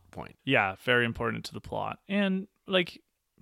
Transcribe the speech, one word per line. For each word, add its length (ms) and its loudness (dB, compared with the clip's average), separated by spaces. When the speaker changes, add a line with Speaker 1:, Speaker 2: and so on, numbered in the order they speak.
Speaker 1:
point. 240 -12
Speaker 2:
Yeah, 380 2
very 220 4
important 400 -2
to 80 -12
the 80 -10
plot. 460 -6
And, 400 0
like, 340 0